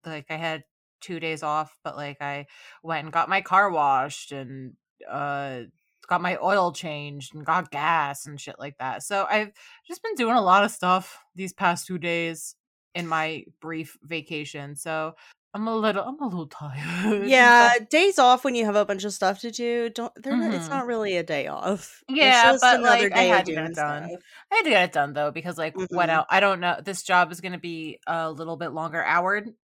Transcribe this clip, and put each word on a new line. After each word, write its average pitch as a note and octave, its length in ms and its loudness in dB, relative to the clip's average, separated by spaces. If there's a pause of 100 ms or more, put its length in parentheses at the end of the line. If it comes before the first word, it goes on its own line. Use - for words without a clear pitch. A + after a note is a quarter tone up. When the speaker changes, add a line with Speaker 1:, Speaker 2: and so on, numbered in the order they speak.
Speaker 1:
Like, D#3 240 -12
I D#3 80 -8
had D#3+ 260 -6 (380)
two E3+ 180 -10
days D#3 240 -6
off, D3+ 400 -4
but, - 140 -10
like, C#3+ 240 -12
I C#3+ 240 -8 (360)
went D#3+ 220 -6
and D#3 80 -12
got E3 160 0
my F#3+ 140 0
car F#3+ 280 4
washed C#3+ 640 0
and, C3 440 -12 (340)
uh, C#3 540 -6 (440)
got F3 140 0
my F3+ 200 -2
oil F#3 300 2
changed D3 640 -12
and D3+ 100 -14
got F3 240 -2
gas D3 560 -2
and D3 140 -16
shit - 180 -16
like C#3+ 200 -14
that. B2+ 260 -8
So G3 260 -4
I've G#3+ 220 -2 (340)
just E4+ 160 -16
been A4 140 -6
doing A#3+ 220 0
a A3+ 40 4
lot G3 220 6
of G#3+ 80 0
stuff F3+ 460 -2 (180)
these F#3 160 -8
past F3 340 -2
two F3+ 120 -8
days E3+ 580 -4 (400)
in F3 100 -6
my D#3+ 380 -4 (160)
brief D#3+ 420 -10
vacation. D3 760 -10
So D#3+ 380 -6 (380)
I'm G#3+ 140 -4
a A3+ 80 -2
little, G#3 300 0
I'm C4+ 160 -10
a - 40 -6
little F3 220 -6
<laughs> - 0 -
tired. F3 800 -4
Speaker 2:
Yeah, A#3+ 500 8
Speaker 1:
But A3 120 -6
Speaker 2:
days F4+ 300 4
off B3 260 6
when B3+ 100 0
you A#3 80 2
have G#3 140 2
a G#3 80 4
bunch G3 180 -4
of G#3 80 -4
stuff G3 300 -2
to A#3 100 -8
do, A#3 380 -2
don't, A#3 260 -10
they're C4+ 220 -4
not, A3+ 160 0
it's F3 140 -4
Speaker 1:
Mm-hmm. C#4 80 -6
Speaker 2:
not C4 100 -4
really G#3+ 320 -2
a E3+ 60 -2
day D3+ 240 -4
off. - 600 -6
It's C4 100 -4
Speaker 1:
Yeah, B3 360 8
Speaker 2:
just B3+ 80 2
Speaker 1:
but, B3 180 6
Speaker 2:
another A#3+ 300 6
Speaker 1:
like, - 20 -2
I - 120 -2
Speaker 2:
day F3+ 80 6
of - 40 6
Speaker 1:
had F#3 120 4
to E3 40 -4
get D#3 60 -2
Speaker 2:
doing D#3+ 140 -6
Speaker 1:
it E3 40 -10
done. D3+ 320 -4
Speaker 2:
stuff. F3 140 -12 (280)
Speaker 1:
I G4+ 60 -2
had A4 80 4
to D#4+ 60 0
get G3 160 6
it - 80 -8
done, C#3+ 180 0
though, D3 200 -2
because, E3 260 -8
like, D#3+ 180 -6
what F#3 140 -6
Speaker 2:
Mm-hmm. F3 200 0
Speaker 1:
el-, D#3+ 200 2
I F#3+ 100 6
don't G3 220 2
know. F3 200 0
This F#3 220 -10
job F3+ 300 2
is E3+ 80 -14
gonna F3+ 180 -8
be D#3+ 480 -10
a E3 240 -4
little D#3+ 240 -10
bit D#3+ 160 -8
longer D#3+ 320 -6
houred F#3+ 460 0 (160)